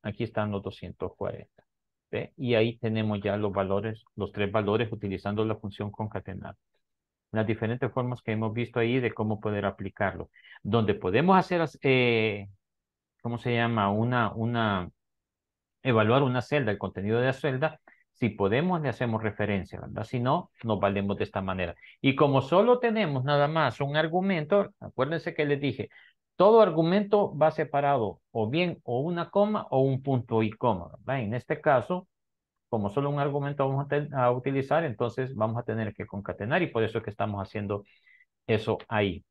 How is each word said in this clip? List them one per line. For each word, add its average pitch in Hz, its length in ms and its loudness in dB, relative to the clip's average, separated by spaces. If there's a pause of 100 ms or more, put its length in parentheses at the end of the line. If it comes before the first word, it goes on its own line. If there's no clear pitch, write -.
Aquí 107 220 -4
están 107 260 -4
los 98 120 -4
doscientos 90 540 -10
cuarenta. - 480 -10 (460)
¿Ve? - 260 -8
Y 123 180 0
ahí 117 240 2
tenemos 107 440 -2
ya 101 140 -2
los 104 160 -2
valores, 101 520 -2 (120)
los 101 160 -6
tres 101 180 -2
valores 110 420 0
utilizando 101 520 -4
la 110 120 -2
función 101 340 -8
concatenar. 101 680 -10 (760)
Las 107 140 0
diferentes 113 460 -2
formas 123 300 -4
que 113 100 -4
hemos 110 200 -2
visto 117 280 -4
ahí 120 180 2
de 120 140 0
cómo 107 280 -4
poder 104 240 -2
aplicarlo. 95 680 -4 (320)
Donde 104 320 2
podemos 131 440 4
hacer, 175 260 0 (180)
eh, 113 680 2 (760)
¿cómo 117 160 -4
se 120 160 -2
llama? 117 380 2
Una, 117 420 2
una, 113 560 0 (920)
evaluar 120 400 4
una 123 180 0
celda, 127 300 0
el 98 60 -4
contenido 101 420 -2
de 127 60 2
la 135 60 2
celda. 143 480 -4 (300)
Si - 200 -2
podemos, 147 500 0
le 143 80 -2
hacemos 113 340 -2
referencia, 101 580 -4
¿verdad? 104 220 -10
Si 123 160 -6
no, 139 320 -2 (140)
nos 107 160 0
valemos 101 360 0
de - 80 -2
esta - 160 -6
manera. 92 360 -4 (240)
Y 135 160 2
como 135 260 4
solo 226 380 4
tenemos 208 420 0
nada 143 240 2
más 156 340 0
un 143 160 -2
argumento, 175 840 0
acuérdense 156 520 -4
que 151 140 -2
les 143 140 0
dije, 123 280 -4 (480)
todo 214 260 8
argumento 180 760 4
va 151 140 6
separado 139 680 0 (100)
o 110 200 0
bien 170 320 -2
o 123 180 -4
una 170 300 -4
coma 208 400 0
o 135 100 2
un 135 220 2
punto 120 400 0
y 107 80 0
coma, 95 480 -2
¿verdad? 135 240 -4
En 110 120 -4
este 147 260 -6
caso, 156 480 2 (600)
como 104 180 0
solo 143 220 -2
un 143 80 -2
argumento 143 500 -2
vamos 135 160 -2
a 147 40 -10
ten-, 147 260 -2
a 123 160 4
utilizar, 135 540 0
entonces 127 500 -4
vamos 113 240 -2
a 120 60 -8
tener 110 280 -4
que - 140 -10
concatenar 101 560 -4
y 160 60 -2
por 113 140 -2
eso 107 160 -2
es 104 60 -6
que 104 60 -8
estamos 101 320 -4
haciendo 101 420 -6 (600)
eso 110 320 0 (100)
ahí. 101 420 0